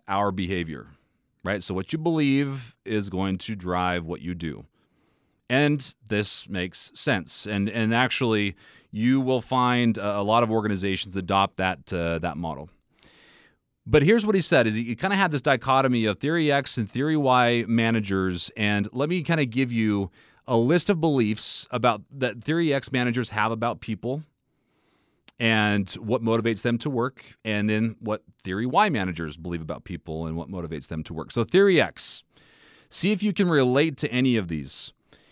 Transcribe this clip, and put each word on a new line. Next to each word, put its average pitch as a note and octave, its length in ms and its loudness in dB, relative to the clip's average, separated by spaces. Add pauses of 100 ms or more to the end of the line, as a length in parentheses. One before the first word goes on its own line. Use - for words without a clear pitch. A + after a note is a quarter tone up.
our G2 240 2
behavior, F2 540 -4 (580)
right? F#2+ 180 -4
So F#2+ 120 -6
what F#2 180 -4
you D#3+ 60 -2
believe C#3 760 0 (120)
is G2+ 240 -2
going F#2+ 260 -2
to A2 180 -8
drive F2+ 520 -2
what E2+ 160 -10
you F2+ 120 -6
do. D#2+ 300 -8 (880)
And C#3+ 420 0 (140)
this G#2 420 -2
makes F#2 460 -6
sense. - 500 -4
And, G#2 240 -2
and A2 240 -2
actually, A2+ 640 0 (380)
you B2 280 2
will B2+ 200 0
find A#2+ 580 2
a, G#2 200 -2
a G2+ 40 0
lot A2 220 4
of A2 60 -2
organizations G2 640 0
adopt G2 400 2
that, F#2 360 -2
uh, E2+ 280 -2
that D#2+ 160 -4
model. D#2 340 -8 (1160)
But C#3+ 200 6
here's G#3+ 200 6
what G#3 120 2
he F3+ 60 4
said, B2 260 4
is G#2+ 80 0
he, A#2 80 -2
he A#2 100 -4
kinda G3 220 -2
had F#3 160 2
this C#3+ 100 -2
dichotomy C3 640 2
of G#2 140 0
theory D3+ 340 0
X C#3 260 -2
and G#2 100 -2
theory D3+ 280 0
Y B2 500 4
managers. G2+ 920 0
And G#2 360 0
let C#3+ 160 -2
me F3+ 140 -2
kinda D#3+ 220 0
give B2 280 -2
you G#2 400 0 (340)
a B2 100 2
list C#3 320 4
of F3+ 120 2
beliefs B2+ 720 0
about A2+ 300 0 (100)
that A#2+ 320 -4
theory D#3+ 280 0
X C3 200 -4
managers B2 380 0
have G#2+ 200 0
about A2+ 300 -4
people A#2+ 420 -6 (1200)
and G#2+ 520 2
what A#2 300 -2
motivates A2+ 400 0
them A#2+ 160 0
to D3+ 120 -4
work, B2+ 540 -6
and G#2 240 0
then A2 300 0
what - 240 -4 (220)
theory G2+ 220 -4
Y F#3 220 2
managers E2+ 480 -2
believe E2 260 -6
about D#2 200 -8
people D#2+ 440 -8
and D#2+ 100 -6
what D#2+ 120 -8
motivates E2 380 -8
them D#2 160 -8
to E2 120 -10
work. D#2 180 -10
So A#2+ 100 0
theory F#3 380 4
X, - 420 -4 (640)
see - 220 -2
if G3 100 0
you G#3 120 0
can F#3 160 2
relate C#3+ 480 4
to B2 160 -4
any B2+ 240 2
of G2 100 0
these. D2+ 460 -6 (400)